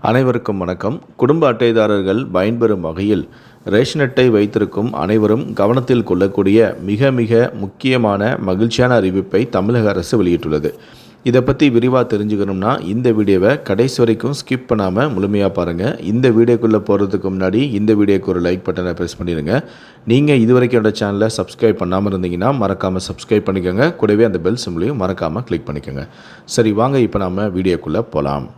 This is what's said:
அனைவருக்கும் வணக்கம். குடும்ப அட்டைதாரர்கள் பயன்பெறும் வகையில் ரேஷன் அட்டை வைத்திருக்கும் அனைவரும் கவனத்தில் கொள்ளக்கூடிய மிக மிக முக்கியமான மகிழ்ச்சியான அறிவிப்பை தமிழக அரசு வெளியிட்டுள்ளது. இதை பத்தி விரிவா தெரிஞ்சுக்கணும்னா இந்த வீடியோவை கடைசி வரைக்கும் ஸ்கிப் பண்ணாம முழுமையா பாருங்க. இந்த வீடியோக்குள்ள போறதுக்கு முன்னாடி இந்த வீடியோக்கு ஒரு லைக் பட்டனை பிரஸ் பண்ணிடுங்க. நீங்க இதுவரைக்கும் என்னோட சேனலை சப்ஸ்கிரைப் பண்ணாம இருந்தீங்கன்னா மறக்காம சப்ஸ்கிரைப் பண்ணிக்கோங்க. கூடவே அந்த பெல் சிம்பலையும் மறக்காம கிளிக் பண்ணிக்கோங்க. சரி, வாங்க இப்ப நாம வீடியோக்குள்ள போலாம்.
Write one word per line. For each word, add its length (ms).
அனைவருக்கும் 520
வணக்கம். 360
குடும்ப 280
அட்டைதாரர்கள் 680
பயன்பெறும் 540
வகையில் 360
ரேஷன் 320
அட்டை 280
வைத்திருக்கும் 560
அனைவரும் 420
கவனத்தில் 500
கொள்ளக்கூடிய 500
மிக 300
மிக 120
முக்கியமான 640
மகிழ்ச்சியான 500
அறிவிப்பை 420
தமிழக 380
அரசு 260
வெளியிட்டுள்ளது. 500
இதை 180
பத்தி 180
விரிவா 260
தெரிஞ்சுக்கணும்னா 600
இந்த 240
வீடியோவை 340
கடைசி 320
வரைக்கும் 380
ஸ்கிப் 320
பண்ணாம 420
முழுமையா 340
பாருங்க. 280
இந்த 260
வீடியோக்குள்ள 420
போறதுக்கு 460
முன்னாடி 260
இந்த 220
வீடியோக்கு 320
ஒரு 140
லைக் 200
பட்டனை 320
பிரஸ் 220
பண்ணிடுங்க. 340
நீங்க 320
இதுவரைக்கும் 380
என்னோட 180
சேனலை 300
சப்ஸ்கிரைப் 440
பண்ணாம 280
இருந்தீங்கன்னா 400
மறக்காம 460
சப்ஸ்கிரைப் 400
பண்ணிக்கோங்க. 400
கூடவே 280
அந்த 160
பெல் 200
சிம்பலையும் 380
மறக்காம 460
கிளிக் 200
பண்ணிக்கோங்க. 360
சரி, 240
வாங்க 260
இப்ப 180
நாம 220
வீடியோக்குள்ள 440
போலாம். 320